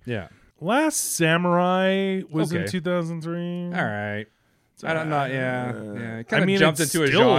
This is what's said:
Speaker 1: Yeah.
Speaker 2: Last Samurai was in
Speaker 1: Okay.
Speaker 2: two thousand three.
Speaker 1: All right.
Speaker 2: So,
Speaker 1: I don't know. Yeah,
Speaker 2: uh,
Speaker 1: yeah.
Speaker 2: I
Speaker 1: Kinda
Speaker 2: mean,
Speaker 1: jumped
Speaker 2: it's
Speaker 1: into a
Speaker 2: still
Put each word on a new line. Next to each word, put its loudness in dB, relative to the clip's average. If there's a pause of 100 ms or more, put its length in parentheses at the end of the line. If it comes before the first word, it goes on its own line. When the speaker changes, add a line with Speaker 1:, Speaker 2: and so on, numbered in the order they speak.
Speaker 1:
Yeah. -6 (320)
Speaker 2:
Last -2
Samurai 2
was -2
in 0
Speaker 1:
Okay. -4
Speaker 2:
two -2
thousand -2
three. -6
Speaker 1:
All -6
right. -4 (500)
Speaker 2:
So, -14
Speaker 1:
I -2
don't -4
know. 0
Yeah, -2
Speaker 2:
uh, -10
Speaker 1:
yeah. -8
Speaker 2:
I -8
Speaker 1:
Kinda 0
Speaker 2:
mean, 4
Speaker 1:
jumped 6
Speaker 2:
it's 0
Speaker 1:
into 2
a 4
Speaker 2:
still 4 (180)